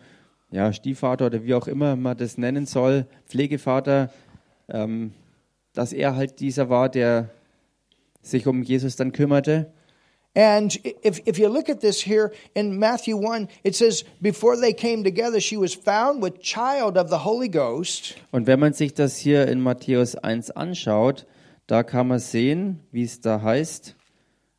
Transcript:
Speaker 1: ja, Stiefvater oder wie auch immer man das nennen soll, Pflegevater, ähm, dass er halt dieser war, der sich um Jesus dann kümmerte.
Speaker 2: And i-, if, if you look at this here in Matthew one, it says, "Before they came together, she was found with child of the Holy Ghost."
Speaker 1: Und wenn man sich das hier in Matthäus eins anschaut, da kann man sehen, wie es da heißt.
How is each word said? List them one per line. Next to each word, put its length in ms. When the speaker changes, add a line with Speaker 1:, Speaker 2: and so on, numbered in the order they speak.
Speaker 1:
ja, 240
Stiefvater 520
oder 180
wie 100
auch 120
immer 300
man 220
das 180
nennen 300
soll, 400
Pflegevater, 840
ähm, 440
dass 220
er 200
halt 260
dieser 280
war, 220
der 400
sich 260
um 160
Jesus 340
dann 160
kümmerte. 600
Speaker 2:
And 480
i-, 180
if, 240
if 120
you 100
look 200
at 120
this 200
here 300
in 240
Matthew 380
one, 320
it 100
says, 300
"Before 400
they 140
came 280
together, 380
she 160
was 180
found 480
with 180
child 580
of 100
the 160
Holy 240
Ghost." 680
Speaker 1:
Und 140
wenn 140
man 140
sich 180
das 240
hier 320
in 140
Matthäus 520
eins 360
anschaut, 760
da 160
kann 260
man 120
sehen, 600
wie 100
es 200
da 180
heißt. 560